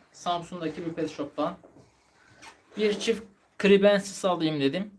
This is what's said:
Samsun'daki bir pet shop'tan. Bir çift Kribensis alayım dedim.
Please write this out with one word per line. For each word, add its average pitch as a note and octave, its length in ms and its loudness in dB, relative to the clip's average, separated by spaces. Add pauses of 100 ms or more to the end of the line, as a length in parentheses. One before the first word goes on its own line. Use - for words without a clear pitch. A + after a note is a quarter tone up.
(120)
Samsun'daki E3+ 760 -8
bir E3 60 -8
pet D#3 180 -6
shop'tan. D3+ 460 -6 (1200)
Bir G#3 240 0
çift - 220 -2 (360)
Kribensis G3 640 4
alayım E3 360 0
dedim. D3+ 380 0